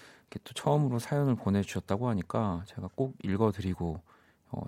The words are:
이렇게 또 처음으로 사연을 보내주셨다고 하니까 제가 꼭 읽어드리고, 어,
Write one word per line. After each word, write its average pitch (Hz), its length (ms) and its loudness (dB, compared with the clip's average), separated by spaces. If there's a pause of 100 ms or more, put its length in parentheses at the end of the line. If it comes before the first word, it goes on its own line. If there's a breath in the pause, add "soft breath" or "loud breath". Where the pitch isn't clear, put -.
(200 loud breath)
이렇게 - 240 -14
또 - 100 -18
처음으로 143 460 2
사연을 143 340 2
보내주셨다고 101 760 0
하니까 98 580 0
제가 92 260 -10
꼭 135 300 -2
읽어드리고, 92 760 0 (520 soft breath)
어, - 160 -6